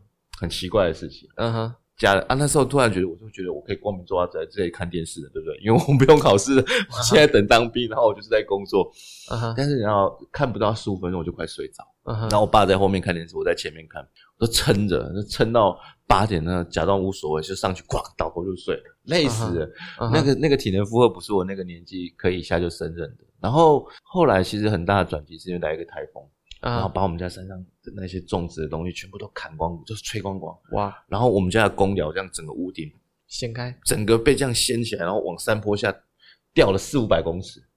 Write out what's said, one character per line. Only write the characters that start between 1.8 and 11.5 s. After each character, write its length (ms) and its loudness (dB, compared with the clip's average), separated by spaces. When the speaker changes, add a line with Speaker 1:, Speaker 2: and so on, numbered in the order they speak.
Speaker 1:
家 160 4
人， 160 2
啊， 60 0
那 100 2
时 140 2
候 40 4
突 140 -2
然 160 4
觉 80 0
得， 60 0
我 80 -10
就 160 -20
觉 100 -12
得 100 -6
我 80 -8
可 140 -8
以 20 -4
光 220 -6
明 80 -16
正 100 -4
大 120 0
在 180 -8
这 180 -6
里 60 -2
看 180 -8
电 160 -6
视 180 -12
了， 120 -16
对 80 -10
不 60 -14
对？ 100 -8
因 160 2
为 0 -
我 240 4
不 80 6
用 140 10
考 180 6
试 160 0
了， 80 6
Speaker 2:
嗯 40 0
哼。 300 -2
Speaker 1:
我 60 -4
现 160 4
在 80 10
等 220 4
当 240 6
兵， 180 -2
然 80 -8
后 80 6
我 80 4
就 80 -14
是 80 -16
在 140 2
工 200 -2
作。 280 2
Speaker 2:
嗯 80 -4
哼。 180 -4
Speaker 1:
但 100 0
是 120 0
然 120 0
后 240 2
看 220 -2
不 60 -6
到 120 2
十 200 -4
五 80 -4
分 120 -4
钟 80 -4
我 60 -6
就 60 -4
快 160 -8
睡 220 -12